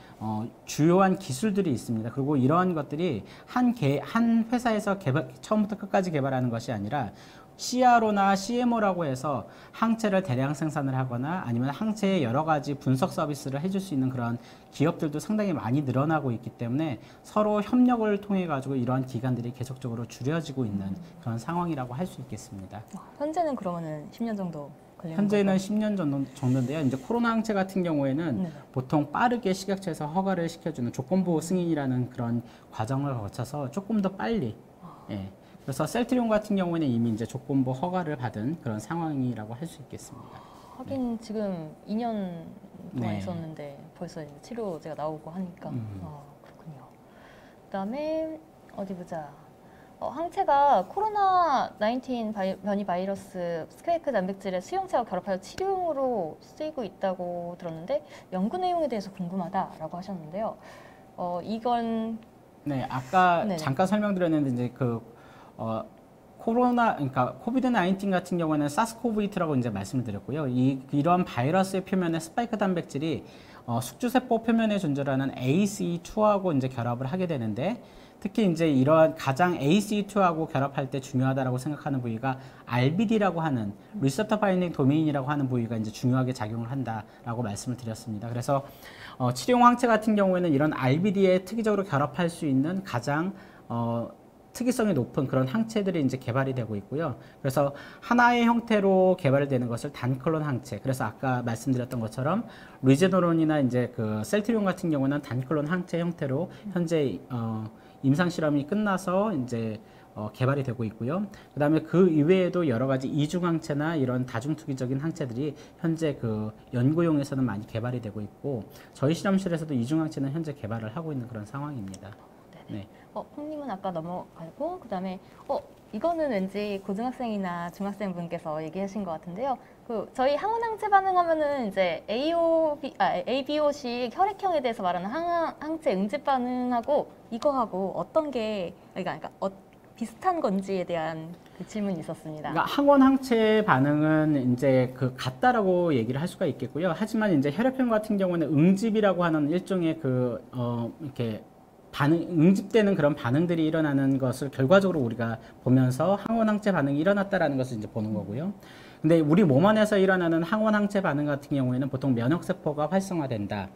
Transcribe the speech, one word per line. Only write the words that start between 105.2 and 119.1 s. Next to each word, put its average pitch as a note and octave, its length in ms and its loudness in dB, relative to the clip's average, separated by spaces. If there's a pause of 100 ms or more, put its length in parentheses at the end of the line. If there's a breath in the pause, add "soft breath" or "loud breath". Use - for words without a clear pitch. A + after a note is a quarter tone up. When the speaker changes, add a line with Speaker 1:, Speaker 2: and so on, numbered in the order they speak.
Speaker 1:
단클론 D3 460 -2
항체 F3 320 -2
형태로 E3+ 500 -2 (220 loud breath)
현재, D#3+ 480 0 (100)
어, A2+ 340 -4 (380 loud breath)
임상 D3+ 260 4
실험이 D3 380 0
끝나서 G3+ 680 0
이제, A2+ 460 -4 (360 loud breath)
어, G#2+ 160 -8
개발이 C3 320 0
되고 A#2+ 180 -4
있고요. C#3 460 -4 (260 loud breath)
그다음에 D3+ 280 4
그 F3 280 4
이외에도 F3 560 4
여러 B2+ 220 2
가지 C3+ 180 0
이중 D3+ 380 0
항체나 D#3+ 500 0
이런 B2+ 320 0
다중투기적인 C3+ 720 -4
항체들이 C#3+ 560 -4 (240 loud breath)
현재 D#3+ 420 0
그 G#2+ 320 -2 (220 loud breath)
연구용에서는 C#3+ 680 2
많이 G#2+ 240 -4
개발이 A#2+ 340 -4
되고 G#2+ 180 -8
있고, G#2+ 440 -8 (300 loud breath)
저희 D3 200 2